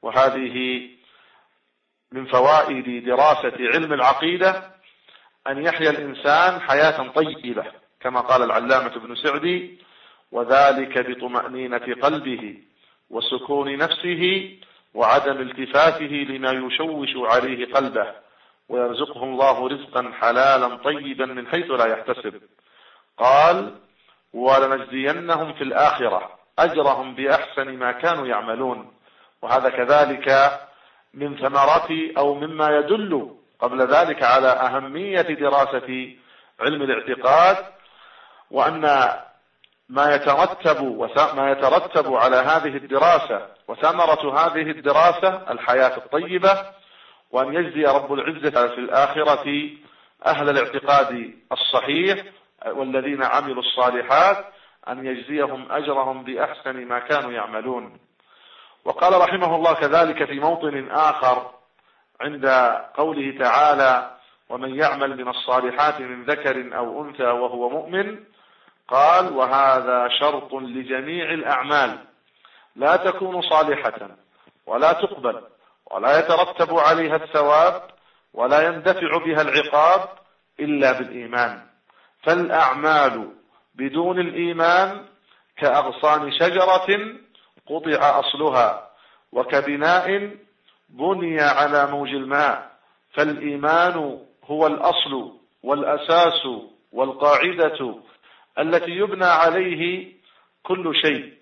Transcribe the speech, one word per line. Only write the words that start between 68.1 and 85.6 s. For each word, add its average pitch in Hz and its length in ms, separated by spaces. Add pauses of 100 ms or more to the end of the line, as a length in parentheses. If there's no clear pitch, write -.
قال: 160 480
"وهذا 127 720 (120)
شرط 143 340
لجميع 131 760
الأعمال، 143 680 (800)
لا 151 200
تكون 185 460
صالحة 135 640 (580)
ولا 139 260
تقبل 151 480 (500)
ولا 127 280
يترتب 170 600
عليها 160 380
الثواب 160 640 (520)
ولا 147 340
يندفع 170 560
بها 156 180
العقاب 151 640 (520)
إلا 143 320
بالإيمان، 120 720 (560)
فالأعمال 147 1080 (440)
بدون 165 460
الإيمان 170 840 (520)
كأغصان 143 760